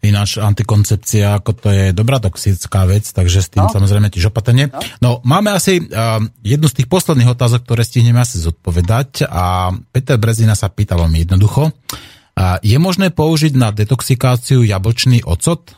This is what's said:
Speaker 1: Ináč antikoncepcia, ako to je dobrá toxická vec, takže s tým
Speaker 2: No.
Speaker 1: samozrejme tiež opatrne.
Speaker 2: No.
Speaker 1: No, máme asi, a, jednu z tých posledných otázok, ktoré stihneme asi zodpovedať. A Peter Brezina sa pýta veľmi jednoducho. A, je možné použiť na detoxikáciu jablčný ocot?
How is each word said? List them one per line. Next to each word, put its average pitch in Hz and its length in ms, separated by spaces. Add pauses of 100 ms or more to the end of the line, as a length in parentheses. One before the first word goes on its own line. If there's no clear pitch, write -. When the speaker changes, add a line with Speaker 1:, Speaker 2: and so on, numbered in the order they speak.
Speaker 1:
Ináč 101 380
antikoncepcia, 104 960
ako 104 200
to - 160
je 98 200
dobrá 110 280
toxická 98 680
vec, 95 220
takže 90 340
s 92 100
tým 101 140
Speaker 2:
No. - 100
Speaker 1:
samozrejme 101 340
tiež 92 200
opatrne. 123 400
Speaker 2:
No. - 120 (180)
Speaker 1:
No, - 240
máme 185 280
asi, 185 360
a, 113 340 (220)
jednu 147 240
z 139 120
tých 127 100
posledných 147 420
otázok, 123 320
ktoré 117 200
stihneme 120 360
asi 123 200
zodpovedať. 90 880
A 90 460 (180)
Peter 131 260
Brezina 113 380
sa 101 140
pýta - 260
veľmi 82 260
jednoducho. 98 520 (600)
A, 92 260
je 107 160
možné 185 320
použiť 156 460
na 123 160
detoxikáciu 123 920
jablčný 113 600
ocot? - 540